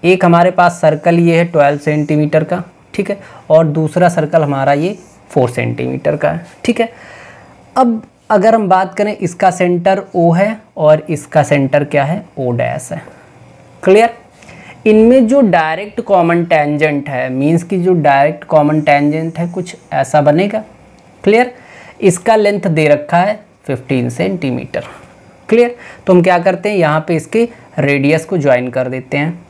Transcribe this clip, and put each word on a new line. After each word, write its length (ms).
एक 220
हमारे 280
पास 280
circle 400
ये 180
है 80
twelve 340
centimeter 640
का, 180
ठीक 160
है, 80
और 160
दूसरा 440
circle 320
हमारा 320
ये 220
four 200
centimeter 680
का 140
है, 160
ठीक 160
है। 120
अब 260
अगर 240
हम 140
बात 260
करें, 220
इसका 340
सेंटर 520
O 200
है 200
और 340
इसका 320
सेंटर 420
क्या 200
है, 180
O 140
dash 400
है। 100
Clear? 280
इनमें 400
जो 160
direct 600
common 420
tangent 640
है, 220
means 320
कि 160
जो 160
direct 500
common 360
tangent 580
है 100
कुछ 260
ऐसा 280
बनेगा। 420
Clear? 280
इसका 340
length 260
दे 260
रखा 300
है 200
फ़िफ़्टीन 440
centimeter। 720
Clear? 260
तो 60
हम 100
क्या 160
करते 300
हैं, 80
यहाँ 320
पे 80
इसके 320
radius 460
को 140
ज्वाइन 320
कर 180
देते 280
हैं। 340